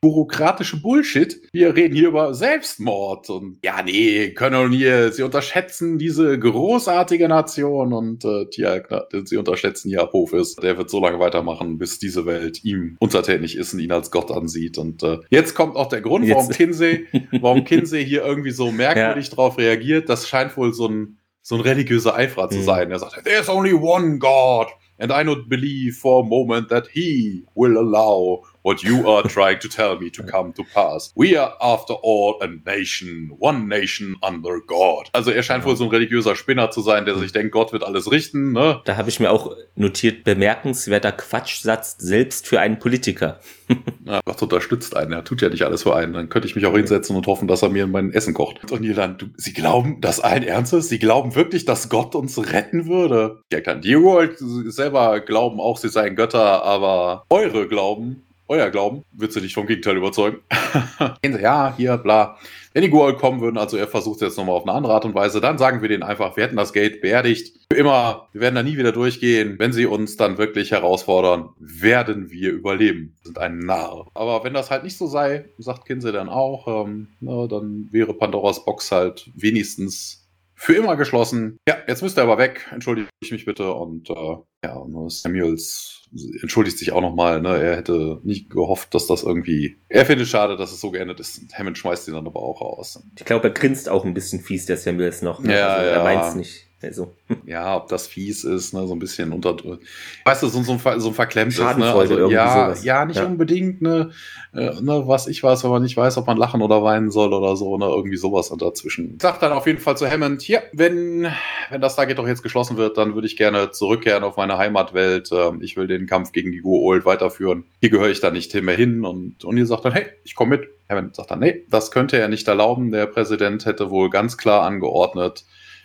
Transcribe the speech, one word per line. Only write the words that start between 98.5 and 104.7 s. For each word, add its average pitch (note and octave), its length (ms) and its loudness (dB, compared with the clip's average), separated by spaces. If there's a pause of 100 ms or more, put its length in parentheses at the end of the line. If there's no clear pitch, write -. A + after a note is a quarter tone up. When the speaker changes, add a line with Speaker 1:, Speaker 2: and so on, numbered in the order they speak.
Speaker 1:
ne, F#2+ 140 -6
so F#2 80 -6
ein E2+ 60 -6
bisschen E2+ 320 -8
unter, F2 240 -2 (680)
weißt C3+ 200 2
du, - 40 0
so, B2 140 -2
so B2 100 -2
ein A#2+ 60 -2
ver-, B2 220 0
so A2 80 0
ein G#2+ 60 -4
verklemmtes, A#2 440 -2
ne? A#2 60 2
Speaker 2:
Schadenfreude, A#2+ 360 2
Speaker 1:
Also, F#2+ 180 4
Speaker 2:
irgendwie F#2+ 160 4
Speaker 1:
ja, A#2+ 320 4
Speaker 2:
sowas. F#2+ 180 -4
Speaker 1:
ja, C3+ 200 2
nicht D#3+ 120 -4
Speaker 2:
Ja. G3 80 2
Speaker 1:
unbedingt, F3+ 580 0
ne? E3 280 0 (440)
Äh, A2 260 -4